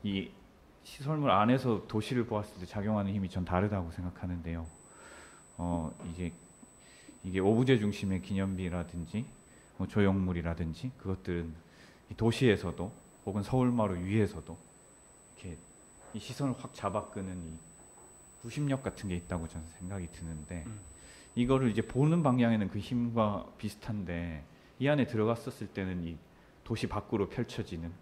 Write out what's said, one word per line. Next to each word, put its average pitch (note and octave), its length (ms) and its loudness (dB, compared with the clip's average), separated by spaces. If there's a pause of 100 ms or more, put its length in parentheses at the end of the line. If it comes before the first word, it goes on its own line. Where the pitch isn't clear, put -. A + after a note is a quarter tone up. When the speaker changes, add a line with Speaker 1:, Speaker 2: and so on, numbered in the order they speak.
Speaker 1:
이 G2 280 -2 (520)
시설물 C#3+ 480 -2
안에서 A2+ 560 4
도시를 A2 380 0
보았을 G#2 340 -4
때 F2+ 60 -8
작용하는 G2+ 480 0
힘이 F#2+ 160 0
전 F#2 160 -2
다르다고 F#2 460 2
생각하는데요. E2+ 760 -6 (920)
어, E2+ 360 -2 (180)
이제 E2+ 200 -4 (920)
이게 F#2 160 0
오브제 A2+ 400 6
중심의 G2+ 420 0
기념비라든지, F#2 1040 -2 (520)
뭐 F#2 100 -2
조형물이라든지, F2+ 1080 2
그것들은 F2 560 -4 (580)
이 - 40 -10
도시에서도 G#2 760 2 (340)
혹은 G2+ 180 -2
서울마루 A#2+ 600 2
위에서도 F#2+ 520 0 (800)
이렇게 E2+ 200 -12 (560)
이 G#2+ 60 -6
시선을 B2+ 400 -2
확 - 140 -12
잡아끄는 G2 600 -4 (200)
이 D#2+ 40 -12 (840)
구심력 C#3 420 -2
같은 G2 260 -6
게 F2+ 60 0
있다고 E2+ 320 -4
저는 D#2+ 180 -10 (140)
생각이 F2+ 320 -6
드는데, D#2+ 560 -10
Speaker 2:
음. A2 120 -12 (560)
Speaker 1:
이거를 B2 360 4
이제 G#2 100 0
보는 D3+ 420 4
방향에는 A#2 460 4
그 - 100 -6
힘과 A2+ 680 0 (100)
비슷한데, E2+ 840 -6 (360)
이 B2+ 100 2
안에 D3 180 4
들어갔었을 A2+ 600 0
때는 F#2 380 -4
이 E2 120 -6 (480)
도시 A2 220 -2
밖으로 A2+ 420 0
펼쳐지는 F#2 600 -6 (120)